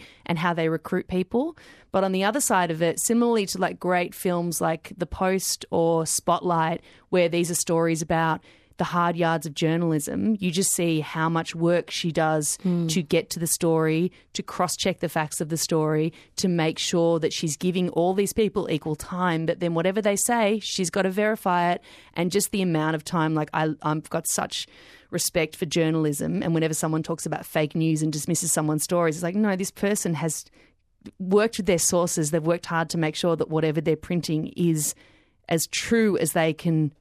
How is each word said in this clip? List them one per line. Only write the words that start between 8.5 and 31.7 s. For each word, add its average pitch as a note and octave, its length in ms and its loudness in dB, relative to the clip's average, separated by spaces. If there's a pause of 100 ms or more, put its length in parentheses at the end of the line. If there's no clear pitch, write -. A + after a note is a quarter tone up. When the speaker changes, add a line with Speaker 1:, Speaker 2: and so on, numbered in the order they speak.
Speaker 1:
the F3 60 0
hard F3 300 0
yards E3 300 0
of D3+ 80 -8
journalism, E3 840 0
you F3+ 100 -2
just F#3 240 0
see E3 280 2
how D#3+ 280 -2
much E3 240 -2
work E3+ 380 0
she - 200 -2
does D#3 520 0
Speaker 2:
Mm. F3 260 0
Speaker 1:
to E3 140 0
get D#3+ 280 0
to - 80 -8
the E3+ 60 -2
story, D#3+ 640 2 (220)
to - 80 -6
cross-check - 600 -2
the E3+ 80 -2
facts D#3 320 -2
of D3+ 80 -6
the D#3+ 80 0
story, D#3 540 0 (260)
to G3+ 100 0
make E3 320 2
sure E3+ 400 2
that D3+ 140 0
she's D#3 240 -4
giving F3+ 320 0
all F3 260 2
these G3+ 180 0
people G#3 380 0
equal D#3 240 -2
time. F3 500 -2
But E3+ 140 0
then E3+ 160 -2
whatever F#3 260 0
they G3+ 140 2
say, A3 480 2
she's F#3 260 -2
gotta F#3+ 220 0
verify F#3 640 0
it. - 80 -4 (340)
And E3+ 160 0
just G3+ 200 0
the G3 120 0
amount D#3+ 320 2
of D3+ 80 -6
time, D#3+ 320 0
like, D3+ 180 -2
I, D#3 300 0
I've D#3 260 -2
got E3 180 -4
such - 380 -4 (460)
respect D#3+ 440 -2
for - 100 -6
journalism. D#3+ 760 0
And E3+ 120 0
whenever D#3+ 200 2
someone D#3+ 300 -2
talks D#3+ 220 -6
about D#3 200 -6
fake D#3 300 -2
news D#3+ 260 2
and D#3+ 120 0
dismisses D#3 380 -2
someone's D3+ 320 0
stories, E3+ 340 0
it's F3 60 -6
like, F3 120 -2
no, G#3 200 2
this F#3 160 -4
person G3+ 440 -2
has D#3 300 -4 (720)
worked G#3 380 2
with F#3+ 80 -4
their F3 140 4